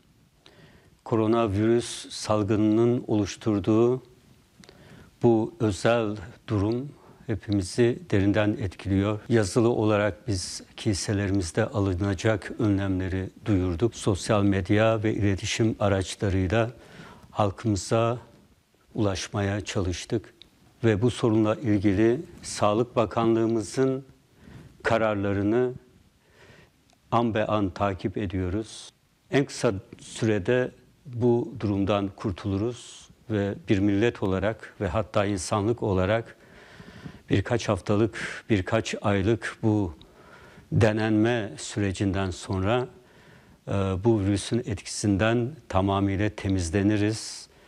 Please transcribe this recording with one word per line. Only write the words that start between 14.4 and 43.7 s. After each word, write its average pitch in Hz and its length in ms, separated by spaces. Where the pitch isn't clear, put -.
medya 104 600
ve 107 100
iletişim 101 680
araçlarıyla 98 920
halkımıza 113 840
ulaşmaya 101 680
çalıştık. 92 720
Ve 107 180
bu 120 100
sorunla 110 440
ilgili 107 680
Sağlık 113 540
Bakanlığımızın 113 1080
kararlarını 107 880
an 117 220
be 107 120
an 107 240
takip 101 480
ediyoruz. 95 720
En 139 140
kısa - 280
sürede 123 720
bu 120 540
durumdan 101 560
kurtuluruz 104 920
ve 101 260
bir 101 100
millet 104 440
olarak 98 580
ve 101 60
hatta 104 380
insanlık 104 580
olarak 104 520
birkaç 110 400
haftalık, 104 800
birkaç 107 520
aylık 104 600
bu 104 300
denenme 110 840
sürecinden 98 720
sonra, 104 560
e, - 40